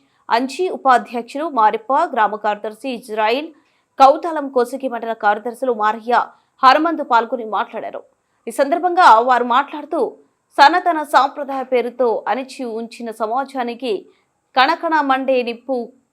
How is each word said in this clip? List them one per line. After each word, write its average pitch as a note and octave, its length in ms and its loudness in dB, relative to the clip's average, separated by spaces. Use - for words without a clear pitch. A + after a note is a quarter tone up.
అంజీ, C4+ 400 -2
ఉపాధ్యక్షులు A#3+ 800 -2
మారిప్ప, A3 440 0
గ్రామ C4 420 0
కార్యదర్శి G#3+ 540 -6
ఇజ్రాయిల్, A#3+ 580 -4
కౌతాలం D4+ 500 4
కోసిగి B3+ 380 -2
మండల A3+ 260 -6
కార్యదర్శులు A3+ 600 -2
మారయ్య, A3 540 0
హనుమంతు D4+ 400 4
పాల్గొని A#3 420 0
మాట్లాడారు. G#3+ 580 -8
ఈ A3+ 40 -8
సందర్భంగా D#4+ 680 4
వారు B3 240 2
మాట్లాడుతూ, C#4 760 -2
సనాతన E4 460 4
సాంప్రదాయ C4+ 600 0
పేరుతో A#3+ 640 -2
అణిచి B3+ 380 -6
ఉంచిన A#3 460 -10
సమాజానికి A#3+ 920 -6
కణకణ D#4+ 460 0
మండే C4 420 0
నిప్పు, A#3 500 -8